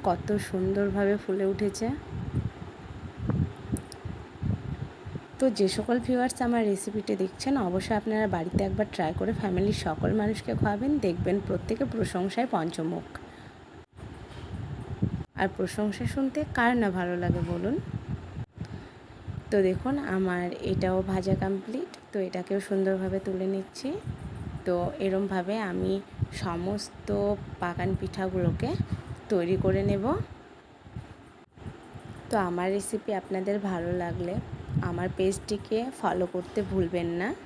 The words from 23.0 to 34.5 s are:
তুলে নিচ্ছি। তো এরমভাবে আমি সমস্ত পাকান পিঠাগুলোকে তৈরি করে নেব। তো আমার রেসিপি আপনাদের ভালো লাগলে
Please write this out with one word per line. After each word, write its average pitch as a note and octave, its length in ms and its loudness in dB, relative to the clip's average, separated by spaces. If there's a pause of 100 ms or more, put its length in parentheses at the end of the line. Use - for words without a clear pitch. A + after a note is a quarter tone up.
তুলে F#3+ 200 0
নিচ্ছি। F#3+ 420 -2 (760)
তো F3+ 100 2 (320)
এরমভাবে F#3+ 480 2 (160)
আমি F#3 220 0 (520)
সমস্ত F#3 640 -4 (540)
পাকান F3+ 280 0 (100)
পিঠাগুলোকে F#3 680 0 (640)
তৈরি F3 320 4
করে F#3+ 260 6
নেব। G3+ 140 2 (2250)
তো - 60 0 (140)
আমার F3 260 0
রেসিপি G3+ 360 -2 (100)
আপনাদের F#3+ 380 0
ভালো F3+ 320 -2 (120)
লাগলে F3 320 -2 (480)